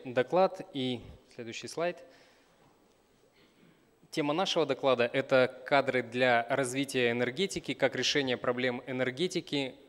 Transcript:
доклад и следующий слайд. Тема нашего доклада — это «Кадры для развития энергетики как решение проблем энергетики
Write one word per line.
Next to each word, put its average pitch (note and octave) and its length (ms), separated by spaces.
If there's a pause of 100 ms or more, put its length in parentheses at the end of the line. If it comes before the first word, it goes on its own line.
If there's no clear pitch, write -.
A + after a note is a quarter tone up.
доклад D3+ 560 (100)
и B2+ 300 (320)
следующий A#2 340
слайд. E3+ 300 (2250)
Тема D3 240
нашего F3 320
доклада — B2 460
это C3 340 (180)
«Кадры B2+ 380
для A#2+ 440
развития C3 600
энергетики C3 640
как C3 220
решение C3 420
проблем B2 480
энергетики C3+ 880 (160)